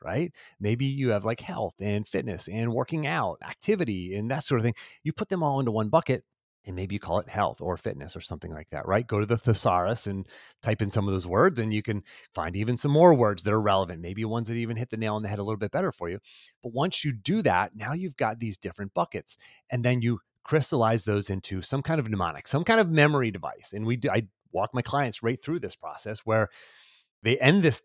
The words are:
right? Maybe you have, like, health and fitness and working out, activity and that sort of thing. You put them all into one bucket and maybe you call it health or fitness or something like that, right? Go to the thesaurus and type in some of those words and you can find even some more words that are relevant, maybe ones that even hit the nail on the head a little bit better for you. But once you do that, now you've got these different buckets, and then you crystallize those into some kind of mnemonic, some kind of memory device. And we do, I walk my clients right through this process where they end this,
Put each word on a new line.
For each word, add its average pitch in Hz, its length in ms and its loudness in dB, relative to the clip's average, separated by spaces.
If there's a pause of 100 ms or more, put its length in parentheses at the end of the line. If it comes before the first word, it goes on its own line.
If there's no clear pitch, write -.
right? 117 280 -2 (280)
Maybe 117 260 0
you 135 240 0
have, 104 160 2
like, 113 140 -2
health 113 400 -6
and 104 280 -2
fitness - 400 -4
and 113 240 -2
working 139 360 -2
out, 139 340 -4
activity 104 720 -2
and 107 140 -4
that 135 140 -4
sort 127 160 0
of 110 60 2
thing. 120 100 0 (260)
You 151 120 -4
put - 160 -8
them 185 120 -2
all 139 180 0
into 123 120 2
one 107 180 0
bucket 135 340 4 (400)
and 92 120 -10
maybe 92 180 -4
you 101 60 -4
call 82 180 0
it - 100 -2
health 95 320 -2
or 87 160 -4
fitness 71 400 -8
or 85 60 -12
something 82 320 -10
like 78 160 -14
that, - 180 -8
right? 107 200 2
Go 104 120 0
to 107 60 0
the 117 100 0
thesaurus 107 680 2
and 98 220 -6 (340)
type 110 180 -2
in 101 120 0
some 101 160 0
of 98 80 0
those 90 100 -2
words 120 340 4
and 110 140 -2
you 104 80 0
can 104 220 -4 (320)
find 87 200 -4
even 110 220 0
some 143 140 0
more 160 240 10
words 107 260 4
that 104 100 0
are 107 80 4
relevant, 95 440 0
maybe 95 220 -6
ones 113 220 -4
that 117 100 -4
even 117 200 -4
hit 120 140 -6
the 110 60 -6
nail 110 180 -2
on 107 80 -4
the 104 40 -6
head 98 120 -4
a 101 40 -4
little 107 140 -2
bit 101 140 -4
better 165 200 -2
for - 160 -8
you. 92 120 -6 (420)
But 123 100 -10
once 139 320 0
you 143 100 0
do 160 280 0
that, 98 340 2
now 110 180 -6
you've 180 220 -6
got 113 220 -2
these 113 220 -6
different 98 340 -10
buckets, - 440 -4 (340)
and 120 120 -2
then 123 200 2
you 117 160 0 (240)
crystallize 117 640 2
those 101 240 0
into 95 320 -4
some 135 220 -4
kind 156 160 0
of 113 100 -2
mnemonic, 87 380 -2
some 151 160 0
kind 226 160 6
of 190 100 4
memory 147 400 6
device. 76 440 -8
And 104 120 -4
we 117 100 2
do, 120 140 -2
I 107 140 2 (280)
walk 95 220 -2
my 123 80 0
clients 135 400 -2
right 117 180 0
through 160 200 -4
this 95 160 -8
process 92 460 -10
where 110 280 4 (720)
they 120 160 4
end 170 240 6
this, 151 240 4